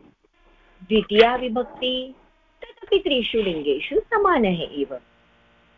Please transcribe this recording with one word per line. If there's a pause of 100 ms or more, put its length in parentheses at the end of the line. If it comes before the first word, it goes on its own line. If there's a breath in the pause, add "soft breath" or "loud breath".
(840)
द्वितीया
विभक्ति (480)
तदपि
त्रिषु
लिङ्गेषु
समानः
एव। (760)